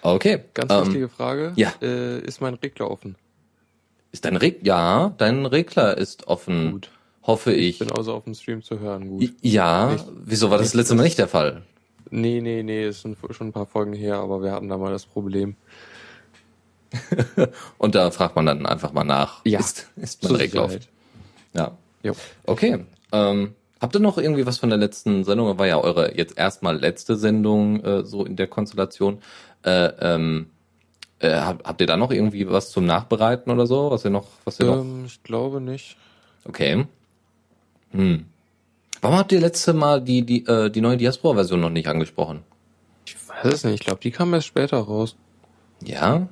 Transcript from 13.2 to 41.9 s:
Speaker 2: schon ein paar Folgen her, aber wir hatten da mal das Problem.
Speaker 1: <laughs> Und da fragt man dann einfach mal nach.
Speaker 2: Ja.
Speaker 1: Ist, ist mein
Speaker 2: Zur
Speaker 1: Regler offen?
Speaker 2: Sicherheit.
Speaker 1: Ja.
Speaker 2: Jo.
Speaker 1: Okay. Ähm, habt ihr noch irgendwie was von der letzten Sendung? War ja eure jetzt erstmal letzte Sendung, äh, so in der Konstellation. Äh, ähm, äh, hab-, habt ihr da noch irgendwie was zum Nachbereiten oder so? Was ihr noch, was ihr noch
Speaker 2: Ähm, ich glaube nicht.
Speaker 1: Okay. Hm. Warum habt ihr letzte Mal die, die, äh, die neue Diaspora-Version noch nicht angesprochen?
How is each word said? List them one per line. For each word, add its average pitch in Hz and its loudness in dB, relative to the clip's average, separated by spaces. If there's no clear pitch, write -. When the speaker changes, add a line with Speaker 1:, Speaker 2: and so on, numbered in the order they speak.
Speaker 2:
schon 113 -12
ein 107 -10
paar 101 -6
Folgen 104 -2
her, 104 -4
aber 98 -4
wir 98 -4
hatten 101 -8
da 95 -6
mal 95 -4
das 98 -8
Problem. 98 -4
Speaker 1:
<laughs> 127 0
Und - 2
da 92 6
fragt 92 0
man 78 2
dann 73 0
einfach - -2
mal 73 0
nach. 71 0
Speaker 2:
Ja. 104 2
Speaker 1:
Ist, - -6
ist - -12
mein 180 -2
Speaker 2:
Zur 127 4
Speaker 1:
Regler - 0
offen? 92 -4
Speaker 2:
Sicherheit. - -20
Speaker 1:
Ja. - -4
Speaker 2:
Jo. 104 -4
Speaker 1:
Okay. - 0
Ähm, 101 2
habt 123 -2
ihr 202 4
noch 208 4
irgendwie 143 0
was 123 -4
von 123 2
der 107 2
letzten 104 0
Sendung? 101 0
War 98 4
ja 82 4
eure 82 2
jetzt 85 -4
erstmal 87 -2
letzte 90 -2
Sendung, 107 2
äh, 101 0
so 98 -6
in 92 -10
der 95 -2
Konstellation. 101 -4
Äh, 90 2
ähm, 80 0
äh, 82 2
hab-, 85 -4
habt 80 -4
ihr 92 4
da 82 2
noch 120 0
irgendwie 101 0
was 98 0
zum 92 0
Nachbereiten 113 0
oder 120 2
so? 139 2
Was 120 -2
ihr 104 0
noch, 98 -2
was - -10
ihr 127 4
noch 131 2
Speaker 2:
Ähm, 131 -10
ich - -20
glaube 131 -4
nicht. 131 -12
Speaker 1:
Okay. 82 0
Hm. 185 2
Warum 143 4
habt 196 2
ihr 185 6
letzte 170 2
Mal 147 4
die, 123 2
die, 120 0
äh, 113 4
die 110 0
neue 120 4
Diaspora-Version 117 2
noch 85 2
nicht 82 -2
angesprochen? 80 -4